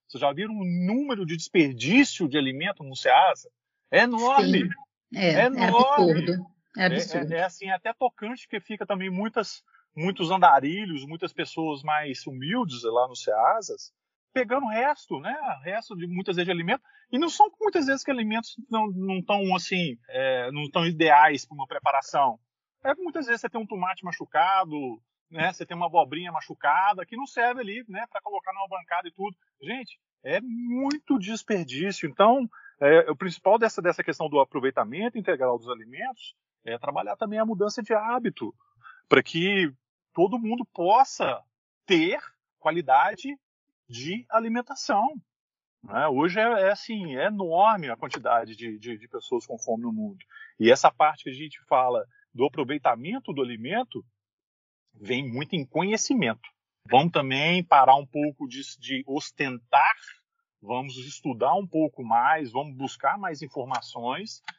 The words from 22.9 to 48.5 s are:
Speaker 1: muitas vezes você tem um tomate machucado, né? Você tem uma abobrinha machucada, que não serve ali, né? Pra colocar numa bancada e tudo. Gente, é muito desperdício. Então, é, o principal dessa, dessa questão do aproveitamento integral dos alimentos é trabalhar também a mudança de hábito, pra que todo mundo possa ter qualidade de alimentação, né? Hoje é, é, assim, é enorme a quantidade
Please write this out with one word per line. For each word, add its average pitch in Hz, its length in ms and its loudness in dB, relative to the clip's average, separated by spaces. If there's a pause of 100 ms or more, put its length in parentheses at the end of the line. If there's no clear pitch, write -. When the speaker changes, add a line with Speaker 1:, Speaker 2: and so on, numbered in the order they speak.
Speaker 1:
muitas 339 300 -8
vezes 233 160 -2
você 233 80 -6
tem 240 100 -8
um 220 60 -8
tomate 185 400 -6
machucado, 175 640 0 (580)
né? 165 220 -2
Você 175 140 -10
tem 175 100 -12
uma 175 120 -2
abobrinha 165 440 0
machucada, 170 760 0
que 226 120 -16
não 269 80 -10
serve 247 360 -2
ali, 220 280 -10
né? 202 220 -10
Pra 196 100 -10
colocar 190 320 -8
numa 196 140 -8
bancada 175 400 -8
e 170 40 -16
tudo. 196 240 -8 (260)
Gente, 220 380 -12 (240)
é 156 160 -2
muito 254 800 -4
desperdício. 180 880 -4
Então, 226 400 4 (320)
é, 156 320 8
o 151 40 -2
principal 190 420 2
dessa, 226 240 0
dessa 170 220 0
questão 160 260 -4
do 147 100 2
aproveitamento 135 800 0
integral 131 400 0
dos 113 100 -12
alimentos 123 680 -12 (300)
é 117 120 -8
trabalhar 175 380 -6
também 214 240 -4
a 220 60 2
mudança 208 360 -2
de 214 120 -4
hábito, 214 600 -4 (540)
pra 135 160 6
que 180 480 0 (420)
todo 185 240 0
mundo 233 360 -4
possa 196 680 0 (440)
ter 185 340 2 (400)
qualidade 165 760 0 (520)
de 147 420 -8
alimentação, 233 800 0 (760)
né? 120 260 -2
Hoje 165 300 0
é, 220 40 4
é, 208 280 4
assim, 202 440 -6
é 139 100 -2
enorme 190 640 2
a 117 60 -4
quantidade 117 600 -2